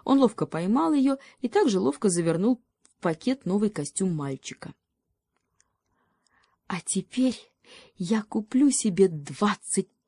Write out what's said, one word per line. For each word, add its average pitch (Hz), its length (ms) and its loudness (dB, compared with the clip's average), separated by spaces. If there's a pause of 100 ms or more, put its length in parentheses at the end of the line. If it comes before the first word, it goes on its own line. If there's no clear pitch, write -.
он 269 160 2
ловко 226 260 0
поймал 247 480 0
ее 269 240 2 (220)
и 254 80 -6
также 262 320 2
ловко 208 280 0
завернул 170 540 0 (200)
в - 200 -20
пакет 185 420 -2
новый 202 240 0
костюм 175 460 -4
мальчика. 143 580 -10 (1900)
«А 170 140 -6
теперь 247 580 -2 (580)
я 208 260 -2
куплю 254 480 2
себе 190 380 2
двадцать 170 800 -4 (200)